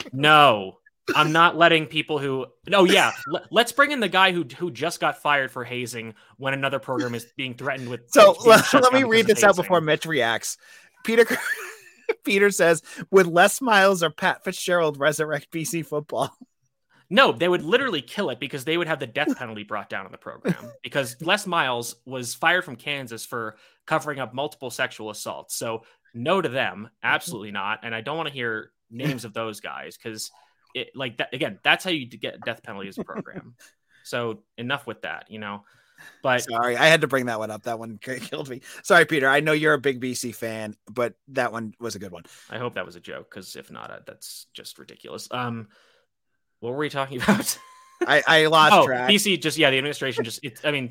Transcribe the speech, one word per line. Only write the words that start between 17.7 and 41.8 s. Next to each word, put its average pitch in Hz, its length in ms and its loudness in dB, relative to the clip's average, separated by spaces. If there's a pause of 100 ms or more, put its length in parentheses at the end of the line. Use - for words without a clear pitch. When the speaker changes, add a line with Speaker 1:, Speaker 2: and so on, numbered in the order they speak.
Speaker 1:
kill 180 300 -6
it 120 80 -10
because 139 260 -8
they 160 120 -2
would 170 100 -4
have 156 120 -4
the 135 80 -8
death 143 300 -2
penalty 110 260 -12
brought 101 260 -10
down 98 180 -10
on 92 40 -20
the 87 60 -18
program - 380 -6 (140)
Speaker 2:
<laughs> - 140 -20
Speaker 1:
because 127 380 -6
Les 190 240 -2
Miles 131 500 -4 (100)
was 127 280 -10
fired 175 320 0
from 131 120 -12
Kansas 131 480 -10
for 113 320 -10 (280)
covering 147 340 -4
up 123 140 -8
multiple 135 380 -8
sexual 110 400 -6
assaults. 90 440 -10
So 113 280 -6 (320)
no 156 260 0
to 160 80 -2
them, 117 360 -4
Speaker 2:
Mm-hmm. - 220 -10
Speaker 1:
absolutely 117 440 -4
not. 101 320 -6
And 117 100 -8
I 113 80 -6
don't 139 160 -6
wanna 156 140 -6
hear 120 400 -6 (180)
names 123 360 -6
of 107 80 -14
those 113 260 -6
guys 73 380 -14
'cause 110 340 -12 (420)
it, - 200 -10
like, 127 240 -10
that, - 160 -6
again, 131 300 -6
that's 160 220 2
how 185 40 -6
you 156 160 -4
d-, 117 120 -16
get - 240 -12
death 117 200 -8
penalty 98 280 -12
as 95 80 -18
a 208 60 -8
program. - 560 -14
Speaker 2:
<laughs> - 60 -20 (380)
Speaker 1:
So 120 400 -6 (140)
enough 131 280 -6
with 110 160 -12
that, 85 300 -10
you 107 80 -14
know. 101 240 -10 (580)
But 123 220 2
Speaker 2:
Sorry, 120 340 -2
I 135 100 6
had 160 140 6
to 151 60 2
bring 131 200 -2
that 113 120 -4
one 110 100 -6
up. 107 140 -12
That 117 160 -6
one 113 180 -14
k-, 127 220 -10
killed 139 300 -10
me. 123 120 -12 (220)
Sorry, 170 220 6
Peter. 143 220 0
I 139 120 4
know 156 140 2
you're 156 200 2
a 143 60 2
big 127 200 -2
B 127 140 -6
C 120 180 -8
fan, 110 440 -8 (120)
but 113 280 -4 (140)
that 127 220 -2
one 110 280 -8
was 113 160 -8